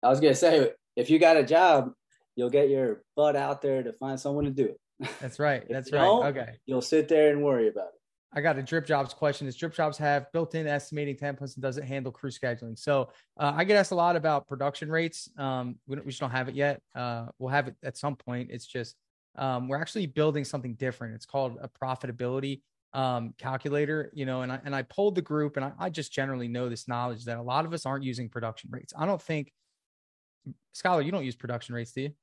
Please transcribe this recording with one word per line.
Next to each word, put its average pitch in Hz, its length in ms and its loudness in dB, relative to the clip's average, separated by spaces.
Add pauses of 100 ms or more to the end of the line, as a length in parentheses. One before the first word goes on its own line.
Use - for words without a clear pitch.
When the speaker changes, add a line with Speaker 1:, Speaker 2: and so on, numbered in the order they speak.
Speaker 1:
I 123 80 4
was 135 100 6
gonna 147 140 8
say, 156 400 6 (220)
if 120 140 0
you 156 100 8
got 165 180 10
a 147 60 6
job, 151 500 6 (420)
you'll 123 140 0
get 139 200 6
your 131 340 0 (120)
butt 147 200 4
out 143 260 -2
there 131 220 0
to 117 100 -6
find 135 260 -6
someone 143 260 -2
to 139 60 -2
do 131 140 2
it. - 140 -4 (420)
Speaker 2:
That's 127 180 -10
right. 143 220 2
Speaker 1:
<laughs> - 20 -18
If - 60 -20
Speaker 2:
That's 131 220 -6
Speaker 1:
you 147 60 2
Speaker 2:
right. 139 80 6
Speaker 1:
don't, 208 200 6
Speaker 2:
Okay. 123 300 -4 (100)
Speaker 1:
you'll 131 160 0
sit 151 260 2
there 151 240 8
and 147 120 0
worry 123 240 4
about 104 220 -2
it. - 100 -20 (360)
Speaker 2:
I 147 60 -2
got 151 160 2
a 135 60 -4
Drip 151 240 -4
Jobs 139 260 0
question. 147 320 -2
Does 127 100 -6
Drip 160 200 -6
Jobs 151 240 0
have 143 320 0
built-in 165 340 -2
estimating 143 500 -4
templates, 139 380 -8
and 131 80 -12
does 131 160 -4
it 147 60 -8
handle 131 280 -6
crew 131 200 -10
scheduling? 120 460 -6
So, 139 340 0 (260)
uh, 147 180 0
I 165 80 2
get 202 140 6
asked 196 140 2
a 190 40 -2
lot 170 200 2
about 151 320 0
production 139 420 -4
rates. 165 480 -4
Um, 127 480 -4
we 135 100 -6
don't, 143 100 -10
we 139 40 -8
just 127 100 -10
don't 131 120 -4
have 127 180 -2
it 127 60 -10
yet. 139 260 0 (140)
Uh, 120 320 -6 (100)
we'll 127 140 -6
have 139 160 2
it - 160 -14
at 135 120 -10
some 143 200 -6
point. 123 360 -8
It's 120 140 -12
just, - 300 -10 (400)
um, 127 320 -4
we're 139 120 -2
actually 180 280 -4
building 151 380 0
something 127 280 -8
different. 120 400 -8
It's 113 140 -16
called 127 340 -4
a 127 80 -12
profitability, 131 920 -6 (320)
um, 123 440 -2
calculator, 143 760 -2
you 139 100 -6
know, 131 160 -2
and 127 100 -4
I, 131 140 -6
and 139 100 -4
I 135 60 -2
polled 202 320 0
the 180 80 0
group, 151 340 -2
and 135 100 -2
I, 143 120 -6
I 180 140 -4
just 156 200 -8
generally 131 360 -4
know 123 220 -4
this 117 180 -8
knowledge 120 380 -4
that 117 120 -6
a 120 40 -8
lot 131 240 0
of 165 80 -6
us 160 120 -6
aren't 135 180 -4
using 123 260 -6
production 113 440 -8
rates. - 240 -14
I 151 80 -2
don't 185 160 0
think, 151 320 -6 (1200)
Skylar, 175 300 2
you 165 60 -2
don't 185 140 -2
use 123 100 -6
production 120 400 -8
rates, 117 160 -8
do 131 100 -8
you? 143 80 -4 (140)